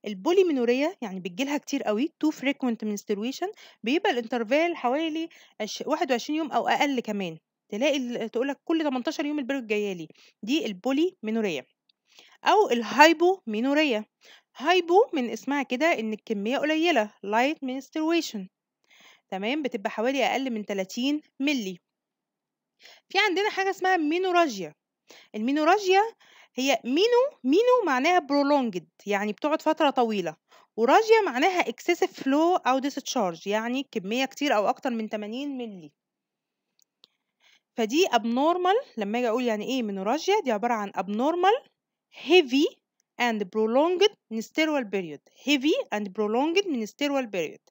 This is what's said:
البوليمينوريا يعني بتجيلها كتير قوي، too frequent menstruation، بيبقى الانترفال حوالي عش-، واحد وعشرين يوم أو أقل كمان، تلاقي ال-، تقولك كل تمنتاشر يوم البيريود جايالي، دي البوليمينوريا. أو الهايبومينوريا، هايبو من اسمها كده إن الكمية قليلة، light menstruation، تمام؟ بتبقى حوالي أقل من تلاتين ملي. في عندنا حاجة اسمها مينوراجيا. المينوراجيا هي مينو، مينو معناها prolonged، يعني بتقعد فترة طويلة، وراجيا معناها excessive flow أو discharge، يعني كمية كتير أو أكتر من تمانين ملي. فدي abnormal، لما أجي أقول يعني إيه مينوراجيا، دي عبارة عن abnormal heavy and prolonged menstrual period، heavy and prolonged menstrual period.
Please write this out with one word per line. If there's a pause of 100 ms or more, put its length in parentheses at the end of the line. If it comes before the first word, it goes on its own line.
البوليمينوريا
يعني
بتجيلها
كتير
قوي، (120)
too
frequent (100)
menstruation، (320)
بيبقى
الانترفال
حوالي (320)
عش-،
واحد
وعشرين
يوم
أو
أقل
كمان، (320)
تلاقي
ال-،
تقولك
كل
تمنتاشر
يوم
البيريود
جايالي، (360)
دي
البوليمينوريا. (800)
أو
الهايبومينوريا، (520)
هايبو
من
اسمها
كده (140)
إن
الكمية
قليلة، (140)
light
menstruation، (920)
تمام؟
بتبقى
حوالي
أقل
من
تلاتين (180)
ملي. (1300)
في (100)
عندنا
حاجة
اسمها
مينوراجيا. (600)
المينوراجيا (540)
هي
مينو،
مينو
معناها
prolonged، (220)
يعني
بتقعد
فترة
طويلة، (420)
وراجيا
معناها
excessive (140)
flow
أو
discharge،
يعني
كمية
كتير
أو
أكتر
من
تمانين
ملي. (1900)
فدي
abnormal، (120)
لما
أجي
أقول
يعني
إيه
مينوراجيا،
دي
عبارة
عن
abnormal (480)
heavy (560)
and
prolonged (220)
menstrual
period، (260)
heavy (200)
and
prolonged
menstrual
period.